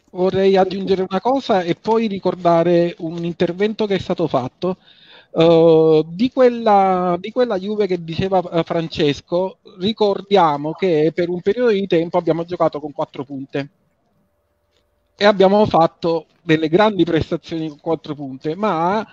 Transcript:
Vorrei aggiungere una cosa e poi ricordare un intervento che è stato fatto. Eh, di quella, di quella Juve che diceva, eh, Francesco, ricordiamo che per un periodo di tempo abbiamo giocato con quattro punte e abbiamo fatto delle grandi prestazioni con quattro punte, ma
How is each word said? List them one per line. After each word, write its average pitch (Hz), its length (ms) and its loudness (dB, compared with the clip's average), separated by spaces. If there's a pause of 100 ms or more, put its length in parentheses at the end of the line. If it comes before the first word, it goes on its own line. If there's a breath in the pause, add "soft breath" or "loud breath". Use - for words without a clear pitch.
(120)
Vorrei 190 460 2
aggiungere 185 500 0
una 190 140 -4
cosa 247 400 0
e 170 140 -4
poi 226 320 -2
ricordare 175 920 2
un 170 240 -8
intervento 180 640 -2
che 196 100 -2
è 180 40 -4
stato 175 280 -4
fatto. 143 500 -4 (560 soft breath)
Eh, 160 760 6
di 190 240 -2
quella, 196 840 2
di 208 140 -12
quella 240 260 -2
Juve 202 300 -2
che 180 160 -4
diceva, 180 380 -2 (100)
eh, 170 120 0
Francesco, 170 960 -4 (200)
ricordiamo 190 960 0
che 160 420 0
per 175 140 -2
un 180 120 -6
periodo 233 300 0
di 196 160 -2
tempo 170 300 0
abbiamo 170 260 0
giocato 170 380 -2
con 147 100 -12
quattro 151 320 -10
punte 139 460 -10 (1500)
e - 100 -4
abbiamo 202 400 4
fatto 165 600 0 (160)
delle 160 260 0
grandi 196 380 2
prestazioni 160 640 -4
con 143 100 -16
quattro 156 360 -6
punte, 143 400 -8
ma 196 580 -2